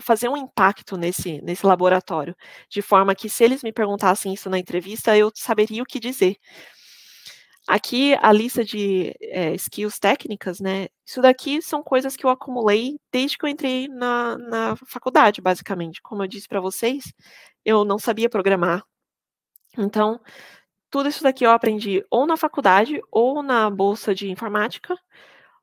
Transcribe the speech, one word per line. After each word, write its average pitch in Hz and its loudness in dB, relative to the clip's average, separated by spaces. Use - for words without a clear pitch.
fazer 233 0
um 269 -2
impacto 202 -2
nesse, 170 -6
nesse 175 -4
laboratório, 180 2
de 202 -6
forma 196 4
que, 208 -8
se - 2
eles 254 4
me 226 -6
perguntassem 202 0
isso 196 -8
na 185 -2
entrevista, 185 -2
eu 214 4
saberia 220 -2
o - -6
que - -10
dizer. 208 0
Aqui, 262 0
a 220 6
lista 226 2
de, 196 -2
é, 165 -4
skills 208 -8
técnicas, 202 -2
né? 190 -4
Isso - -12
daqui 262 4
são 294 -6
coisas 262 -2
que - -10
eu 262 2
acumulei 247 0
desde 254 -2
que 311 -4
eu 294 -2
entrei 262 -4
na, 240 -4
na 226 -4
faculdade, 247 2
basicamente. 180 -4
Como 202 -10
eu 196 -2
disse 202 -14
pra 202 -4
vocês, 233 -4
eu 214 4
não 202 0
sabia 226 -2
programar. 185 0
Então, 214 0
tudo 277 -2
isso - -6
daqui 262 2
eu 233 6
aprendi 214 2
ou 269 2
na 320 0
faculdade, 233 2
ou 262 2
na 247 2
bolsa 202 -2
de 196 -6
informática, 208 -6